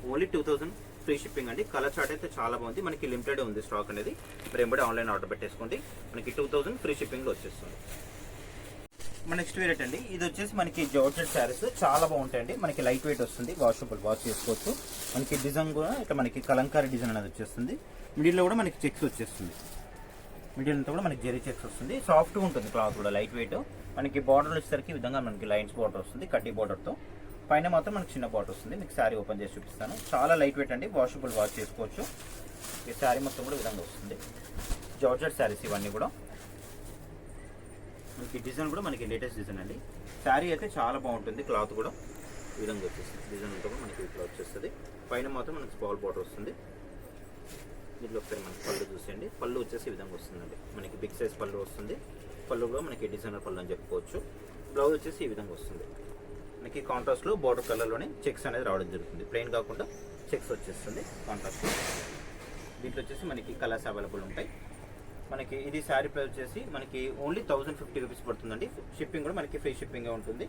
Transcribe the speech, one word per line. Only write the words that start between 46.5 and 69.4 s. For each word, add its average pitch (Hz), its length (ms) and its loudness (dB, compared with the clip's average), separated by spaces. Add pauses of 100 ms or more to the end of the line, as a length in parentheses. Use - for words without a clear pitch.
దీంట్లో 110 200 -4
ఒకసారి 101 240 -6
మనకి 90 220 -10
పళ్ళు 196 260 -2
చూసేయండి. - 360 -8 (120)
పళ్ళు 123 240 0
వచ్చేసి 117 260 -6
ఈ - 40 -6
విధంగా 95 240 -8
వస్తుందండి, 85 400 -10 (180)
మనకి 95 260 -10
బిగ్ 101 160 -6
సైజ్ 113 220 0
పళ్ళు 101 240 -4
వస్తుంది. 104 320 -6 (540)
పళ్ళు 117 220 2
కూడా 135 160 0
మనకి 107 260 -4
డిజైనర్ 104 320 -6
పళ్ళు 90 160 -4
అని 87 100 -4
చెప్పుకోవచ్చు. - 460 -4 (560)
బ్లౌజ్ 143 240 6
వచ్చేసి - 280 -6
ఈ - 60 -2
విధంగా 101 260 -6
వస్తుంది. - 280 -8 (760)
మనకి 139 280 -6
కాంట్రాస్ట్‌లో 127 440 4 (100)
బోర్డర్ 123 260 6
కలర్‌లోనే 113 380 2 (180)
చెక్స్ 131 240 0
అనేది 123 200 0
రావడం 95 260 4
జరుగుతుంది. 82 360 -6
ప్లెయిన్ 117 240 0
కాకుండా - 300 0 (460)
చెక్స్ - 240 -2
వచ్చేస్తుంది - 460 -6 (260)
కాంట్రాస్ట్‌లో. 101 440 -2 (1080)
దీంట్లో 127 220 -4
వచ్చేసి 139 280 -6
మనకి 120 200 -6 (120)
కలర్స్ 113 280 0
అవైలబుల్ 101 360 -4
ఉంటాయి. - 220 -4 (800)
మనకి 135 260 -4 (120)
ఇది 151 100 -2 (100)
శారీ 139 240 6
ప్రైస్ 139 180 0
వచ్చేసి 131 300 -6 (140)
మనకి 135 260 -6 (240)
only 190 260 0
థౌజండ్ 143 300 2
ఫిఫ్టీ 143 220 -4
రూపీస్ 120 240 -8
పడుతుందండి. 117 400 -4 (300)
షిప్పింగ్ 151 300 -2
కూడా 185 120 -2
మనకి 147 240 -4